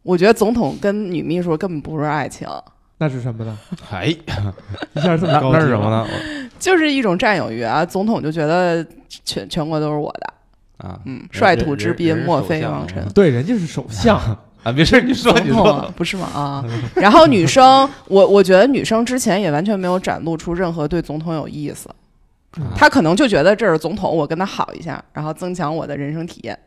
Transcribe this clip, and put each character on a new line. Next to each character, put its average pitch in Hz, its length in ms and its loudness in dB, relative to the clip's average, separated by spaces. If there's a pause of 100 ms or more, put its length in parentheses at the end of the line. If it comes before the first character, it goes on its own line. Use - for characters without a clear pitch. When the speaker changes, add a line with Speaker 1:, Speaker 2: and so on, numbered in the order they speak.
Speaker 1:
我 180 160 0
觉 175 80 2
得 226 80 6
总 220 200 2
统 151 280 -2
跟 202 300 -4
女 151 100 -4
秘 160 200 -2
书 170 160 -2
根 190 120 -6
本 151 120 -8
不 156 180 -10
是 151 60 -4
爱 147 220 -4
情。 - 200 -14 (500)
Speaker 2:
那 156 100 -2
是 131 140 -6
什 120 120 -6
么 113 120 -10
呢？ 110 120 -10 (340)
Speaker 3:
哎。 95 160 -6
Speaker 2:
<laughs> - 80 0 (800)
一 156 80 -6
下 170 160 2
这 170 100 -2
么 151 120 2
高 131 120 0
级 - 0 -
了。 - 0 -
Speaker 3:
那， 160 60 4
那 - 20 4
是 156 80 2
什 117 100 2
么 104 120 0
呢？ 110 180 -2 (500)
Speaker 1:
就 370 200 2
是 311 140 2
一 269 100 -2
种 180 160 0
占 202 200 0
有 113 140 -4
欲 117 100 -6
啊， 127 240 0
总 190 200 -4
统 214 160 -2
就 156 100 -4
觉 156 140 -4
得 170 400 0 (380)
全， - 260 -8
全 156 180 -4
国 156 120 -4
都 151 120 -4
是 151 60 -4
我 147 160 -6
的。 - 200 -14 (540)
Speaker 3:
啊。 92 180 -14
Speaker 1:
嗯， 131 160 -12 (100)
Speaker 3:
人， - 100 -4
Speaker 1:
率 185 140 4
土 165 200 -2
之 170 180 -4
滨， 170 140 -2
Speaker 3:
人， 160 100 0
人 165 80 -4
是 - 0 -
首 170 60 0
相。 147 100 0
Speaker 1:
莫 - 0 -
非 - 240 -4
王 - 220 -6
臣。 95 260 -8
Speaker 2:
对， 196 160 6
人 123 160 0
家 240 120 -2
是 170 100 -4
首 - 220 -8
相。 143 300 2
Speaker 3:
<laughs> - 280 -6 (160)
啊， 117 80 -2
没 143 120 2
事， 247 180 6
你 254 120 0
说， 240 180 2
Speaker 1:
总 233 100 4
统， - 60 -2
Speaker 3:
你 143 60 2
说。 185 420 2
Speaker 1:
不 170 80 -6
是 190 140 -6
吗？ 175 160 -8
啊。 139 320 -6 (140)
<laughs> - 160 -8
然 208 160 6
后 320 140 10
女 240 220 4
生， 262 420 6 (180)
我， 196 200 6
我 196 160 6
觉 185 100 6
得 196 140 8
女 262 160 0
生 226 220 0
之 254 120 -4
前 214 240 0
也 175 100 -2
完 147 120 0
全 202 160 -2
没 180 80 -4
有 180 120 0
展 151 240 -6
露 160 120 -4
出 170 180 -6
任 175 200 -2
何 151 140 -4
对 170 140 -2
总 156 160 -8
统 165 160 -6
有 143 140 -6
意 147 240 -10
思。 - 180 -16 (720)
Speaker 3:
啊。 147 160 -8
Speaker 1:
她 294 140 6
可 277 120 4
能 165 140 2
就 285 120 2
觉 185 140 2
得 196 140 6
这 220 160 -4
是 156 60 0
总 165 180 -4
统， 190 180 -4
我 151 140 0
跟 160 100 -6
他 185 80 -2
好 - 280 -6
一 - 80 -14
下， 143 220 -12 (100)
然 151 100 -10
后 156 100 -8
增 180 220 -8
强 160 180 -6
我 160 140 -6
的 147 80 -8
人 143 180 -6
生 165 140 -8
体 - 160 -18
验。 107 240 -10